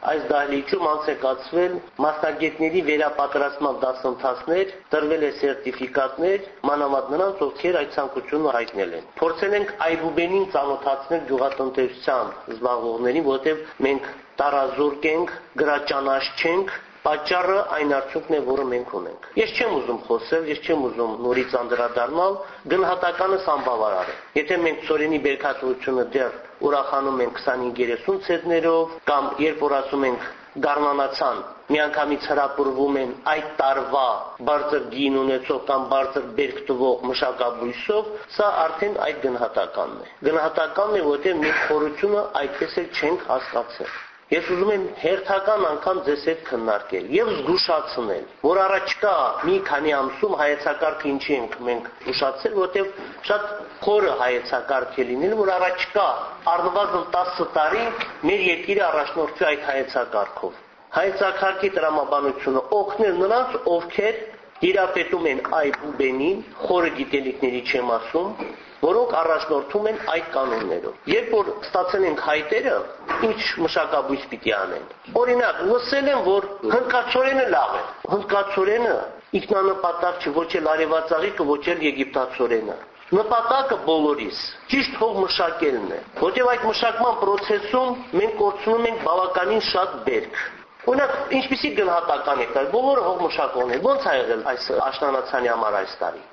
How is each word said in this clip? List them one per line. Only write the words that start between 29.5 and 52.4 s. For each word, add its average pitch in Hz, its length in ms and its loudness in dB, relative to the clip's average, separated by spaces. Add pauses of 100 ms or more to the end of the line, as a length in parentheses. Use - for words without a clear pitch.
որ 139 140 2
ասում 139 280 0
ենք 120 160 -2 (400)
գարնանացան, 143 800 0 (300)
միանգամից 147 580 0
հրապուրվում 139 720 2
են 123 80 -4 (220)
այդ 151 260 -4
տարվա 135 460 2 (420)
բարձր 147 480 0
գին 135 300 2
ունեցող 131 420 0
կամ 135 240 0
բարձր 135 480 0
բերք 139 320 -2
տվող 127 400 2
մշակաբույսով, 123 1040 -2 (220)
սա 208 100 4 (160)
արդեն 202 340 -2 (120)
այդ 151 180 -6
գնահատականն 107 720 -2
է։ - 100 -14 (200)
Գնահատականն 160 680 0
է, 175 160 2
որտեղ 160 320 2
մենք 156 240 2
խորությունը 151 580 0 (180)
այդպես 160 400 -4
էլ 165 120 -8
չենք 160 380 -2
հասկացել։ - 680 -4 (320)
Ես 165 160 0
ուզում 180 240 2
եմ 190 100 0 (140)
հերթական 196 720 2
անգամ 156 300 0 (100)
ձեզ 147 180 2
հետ 160 220 0
քննարկել 104 680 -2
և 220 200 4
զգուշացնել, 147 880 0 (240)
որ 185 160 6
առաջկա 190 480 2 (340)
մի 185 120 4 (100)
քանի 147 320 0
ամսում 135 400 0
հայեցակարգը 147 720 0
ինչի 139 240 -2
ենք 117 220 -4 (100)
մենք 117 320 -2
զգուշացել, 135 580 -2